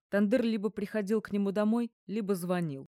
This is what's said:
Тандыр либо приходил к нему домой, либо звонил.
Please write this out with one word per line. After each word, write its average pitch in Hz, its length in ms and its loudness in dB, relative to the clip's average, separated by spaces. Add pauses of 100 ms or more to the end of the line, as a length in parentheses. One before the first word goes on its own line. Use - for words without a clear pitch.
(100)
Тандыр 208 320 4
либо 220 260 0
приходил 202 540 -2
к - 100 -12
нему 202 200 0
домой, 214 380 2 (160)
либо 202 280 -2
звонил. 170 520 -2 (120)